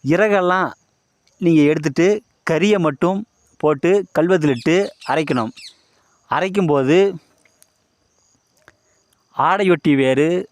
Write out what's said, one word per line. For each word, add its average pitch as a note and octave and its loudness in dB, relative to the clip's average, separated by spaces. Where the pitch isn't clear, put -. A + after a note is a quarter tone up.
இறகெல்லாம் F3+ 0
நீங்க E3 2
எடுத்துட்டு, D#3 0
கறியை F#3+ 2
மட்டும் F3 -2
போட்டு E3+ 0
கல்வத்தில் E3 0
இட்டு D#3+ -2
அரைக்கணும். C3 -4
அரைக்கும்போது, F3 0
ஆடையொட்டி E3+ 0
வேறு C#3 0